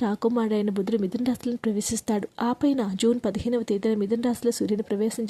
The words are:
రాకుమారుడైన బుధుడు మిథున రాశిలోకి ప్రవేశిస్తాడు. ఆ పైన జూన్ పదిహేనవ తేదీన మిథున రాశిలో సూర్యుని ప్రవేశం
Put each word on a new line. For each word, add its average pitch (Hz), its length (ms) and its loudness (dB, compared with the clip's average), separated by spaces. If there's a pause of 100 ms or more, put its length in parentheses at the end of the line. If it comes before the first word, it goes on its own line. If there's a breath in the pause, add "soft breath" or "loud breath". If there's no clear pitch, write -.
రాకుమారుడైన 214 640 2 (100)
బుధుడు 202 260 0
మిథున 233 260 -2
రాశిలోకి 240 360 -4
ప్రవేశిస్తాడు. 208 600 -2 (200)
ఆ - 20 0 (120)
పైన 277 180 2 (220)
జూన్ 240 240 4
పదిహేనవ 233 360 -2 (100)
తేదీన 214 220 2 (100)
మిథున 226 240 0
రాశిలో 233 320 0
సూర్యుని 208 320 0
ప్రవేశం 220 360 -2